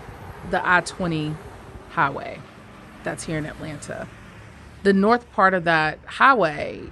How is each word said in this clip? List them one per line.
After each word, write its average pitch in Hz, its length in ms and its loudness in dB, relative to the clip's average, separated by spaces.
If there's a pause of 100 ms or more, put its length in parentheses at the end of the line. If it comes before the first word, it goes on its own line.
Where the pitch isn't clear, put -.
(500)
the 180 180 0
I 180 140 6
twenty 156 540 -4 (560)
highway - 480 -2 (640)
that's 165 200 -8
here 160 140 -4
in 151 80 -6
Atlanta. - 640 -12 (760)
The 196 120 4
north 214 400 4
part 190 200 6
of 180 120 0
that 156 400 2
highway 185 760 2 (100)